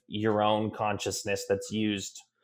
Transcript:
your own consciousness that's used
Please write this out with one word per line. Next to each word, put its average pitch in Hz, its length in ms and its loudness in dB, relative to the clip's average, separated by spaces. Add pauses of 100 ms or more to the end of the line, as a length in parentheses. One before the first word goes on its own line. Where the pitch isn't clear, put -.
your 104 360 2
own 107 280 4
consciousness 101 800 -2
that's 98 220 0
used 104 500 -2 (240)